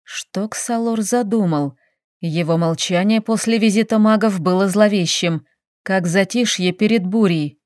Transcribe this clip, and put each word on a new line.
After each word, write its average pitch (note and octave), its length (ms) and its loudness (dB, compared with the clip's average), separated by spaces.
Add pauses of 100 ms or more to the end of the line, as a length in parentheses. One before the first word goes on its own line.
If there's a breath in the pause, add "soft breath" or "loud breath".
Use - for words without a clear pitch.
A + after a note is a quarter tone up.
Что - 460 -10
Ксалор A#3 540 -4
задумал? F#3+ 760 -2 (420)
Его E3 380 -2
молчание F3+ 640 0
после A3+ 380 -2
визита A3 400 2
магов G#3+ 420 2
было F#3 260 2
зловещим, F#3 760 0 (380)
как F#3+ 240 0
затишье F#3+ 640 0
перед G#3+ 340 0
бурей. F3+ 600 0